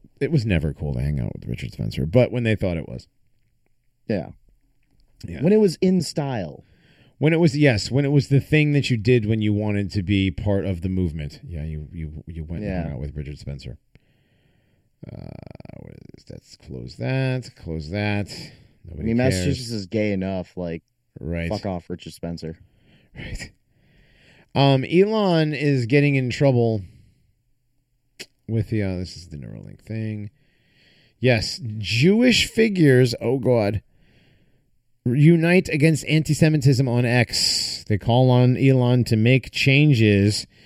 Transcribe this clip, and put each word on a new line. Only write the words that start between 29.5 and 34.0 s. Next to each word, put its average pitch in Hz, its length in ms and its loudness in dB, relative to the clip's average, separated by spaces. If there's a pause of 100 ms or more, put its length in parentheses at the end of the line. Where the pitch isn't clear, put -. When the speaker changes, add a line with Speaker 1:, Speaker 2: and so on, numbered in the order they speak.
Speaker 1:
thing. 107 480 -8 (880)
Yes, 117 400 0 (180)
Jewish 170 720 2
figures, 147 720 4
oh 127 200 -2
God, 113 420 0 (1200)